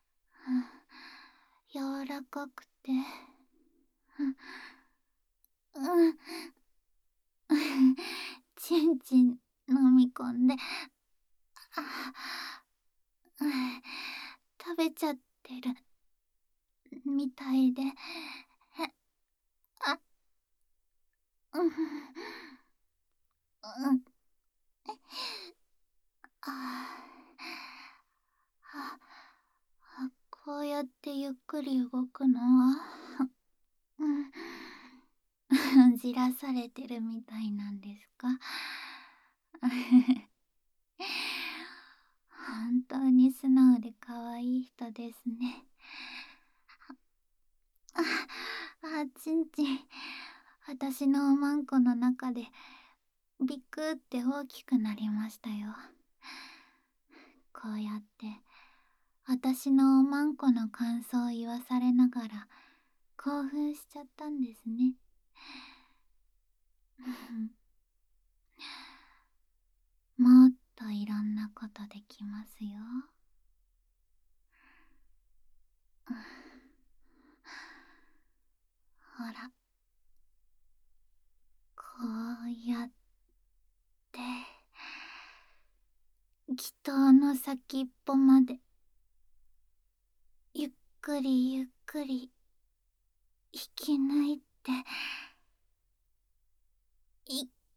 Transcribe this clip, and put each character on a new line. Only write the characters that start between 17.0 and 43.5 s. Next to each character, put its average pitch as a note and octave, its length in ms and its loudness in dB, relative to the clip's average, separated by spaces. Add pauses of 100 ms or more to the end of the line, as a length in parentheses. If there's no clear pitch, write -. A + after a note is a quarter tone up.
み C#4 260 -2
た C4+ 220 -6
い C4 200 4
で、 C4 100 -4 (2000)
あ、 D4 120 -2 (1600)
う F4 100 -2
ん、 E4 40 2
う - 20 2
ん、 - 40 -2 (4000)
あ、 B3+ 580 -12 (3000)
あ、 C4 140 -6 (180)
こ D4 300 -12
う D4 60 -4
や D4 160 -2
っ C#4 40 -6 (160)
て C#4+ 140 -8
ゆ C#4 140 -4
っ - 20 -6 (160)
く D4+ 140 -6
り C4 280 0
動 B3+ 180 -2
く C4+ 200 -2
の B3 120 6
は、 B3+ 360 6 (1200)
う D4+ 60 -2
ん、 C#4+ 240 -2 (1200)
<laughs> C4 480 8
じ B3 160 -6
ら B3+ 200 0
さ C4+ 180 -8
れ B3 180 -4
て C4 180 -14
る A#3+ 140 -8
み A3+ 220 -8
た A3 160 -12
い A3 120 -4
な G3+ 200 -6
ん G3+ 80 -10
で G3+ 200 -16
す - 180 -20
か？ B3 100 -6 (1300)
<laughs> B3 680 4 (2250)
本 A#3+ 400 -2
当 C4 220 0
に B3+ 220 8
素 C4+ 180 -6
直 B3+ 300 8